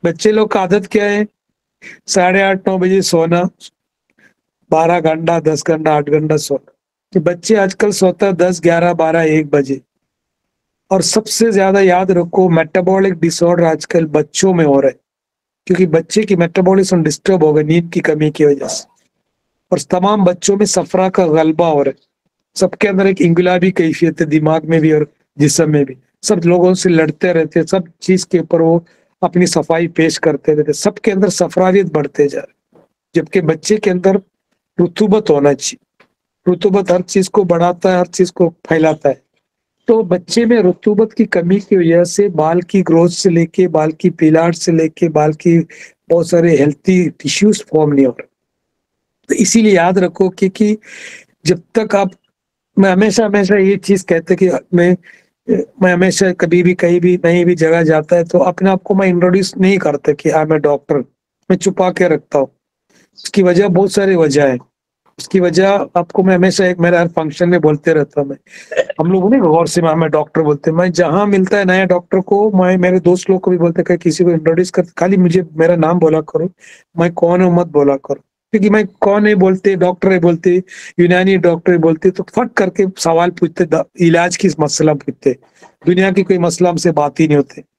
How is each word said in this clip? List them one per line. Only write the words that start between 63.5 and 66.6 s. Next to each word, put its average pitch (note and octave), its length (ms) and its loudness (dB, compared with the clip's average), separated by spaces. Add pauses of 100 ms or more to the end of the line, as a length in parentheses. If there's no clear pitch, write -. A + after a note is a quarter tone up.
बहुत F#3 240 0
सारी F#3+ 240 0
वजह D3 320 2
है। B2+ 100 -2 (600)
उसकी - 220 -2
वजह F3+ 300 0
आपको F#3+ 520 -2
मैं F#3 120 2
हमेशा, F3+ 320 2